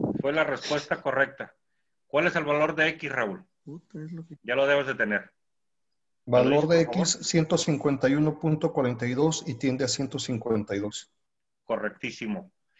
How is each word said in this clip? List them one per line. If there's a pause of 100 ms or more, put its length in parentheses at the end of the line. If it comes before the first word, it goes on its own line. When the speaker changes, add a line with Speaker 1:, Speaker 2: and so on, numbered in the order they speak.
(220)
Speaker 1:
Fue
la
respuesta
correcta. (540)
¿Cuál
es
el
valor
de
X,
Raúl? (200)
Speaker 2:
Puta,
es
lo
que
Speaker 1:
Ya
lo
debes
de
tener. (920)
¿Me
lo
Speaker 3:
Valor
Speaker 1:
dice,
Speaker 3:
de
Speaker 1:
por
favor?
Speaker 3:
X,
ciento
cincuenta
y
uno
punto
cuarenta
y
dos
y
tiende
a
ciento
cincuenta
y
dos. (540)
Speaker 1:
Correctísimo. (260)